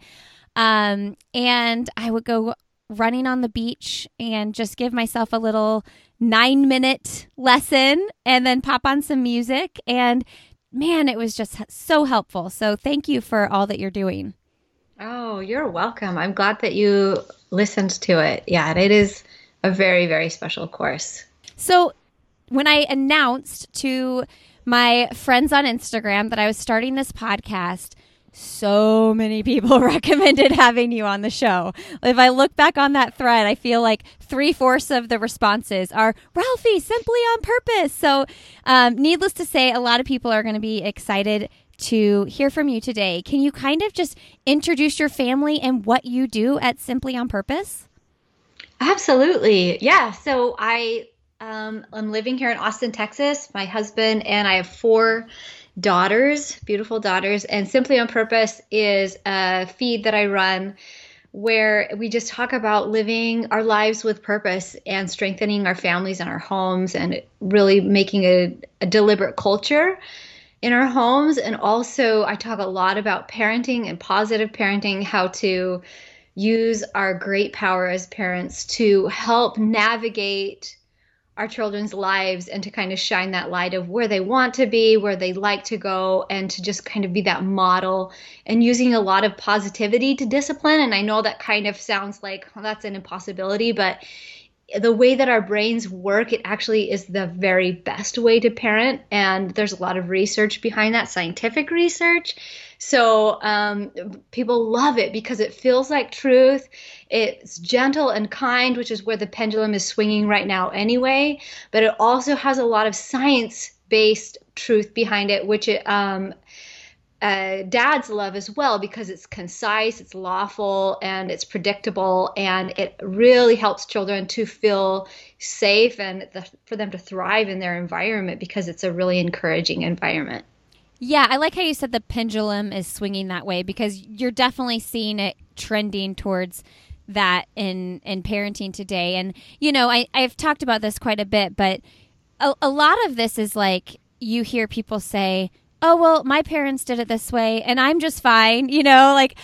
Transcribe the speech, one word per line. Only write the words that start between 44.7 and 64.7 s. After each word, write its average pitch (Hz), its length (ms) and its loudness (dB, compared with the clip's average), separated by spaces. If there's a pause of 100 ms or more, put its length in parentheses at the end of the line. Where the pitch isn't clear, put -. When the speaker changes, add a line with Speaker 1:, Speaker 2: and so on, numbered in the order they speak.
Speaker 1:
your 302 100 0
family 285 520 -2
and 254 260 -2
what 233 180 2
you 254 220 -2
do 226 320 0
at 247 220 -2
Simply 254 360 -6
on 240 120 -4
Purpose? 277 580 -8 (920)
Speaker 2:
Absolutely. 254 1000 4
Yeah. 262 300 4
So 247 460 -2
I, 226 500 -4 (320)
um, 220 520 -12
I'm 214 180 -8
living 220 280 -4
here 247 120 -2
in 220 80 -4
Austin, 220 340 -4
Texas. 285 640 -4
My 196 100 -6
husband 214 640 -2
and 208 200 0
I 190 100 4
have 180 100 -2
four 226 640 2 (500)
daughters, 214 840 2
beautiful 214 400 -4
daughters. 196 440 -2
And 196 240 -4
Simply 262 300 2
on 233 100 0
Purpose 220 520 0 (100)
is 202 460 0 (100)
a 185 400 0
feed 233 380 -4
that 214 100 2
I 208 120 2
run 190 500 0 (560)
where 214 640 0
we 220 120 -6
just 226 200 -4
talk 240 240 -6
about 214 380 0
living 226 600 -2
our 220 140 0
lives 220 400 0
with 214 180 -4
purpose 202 540 -4 (100)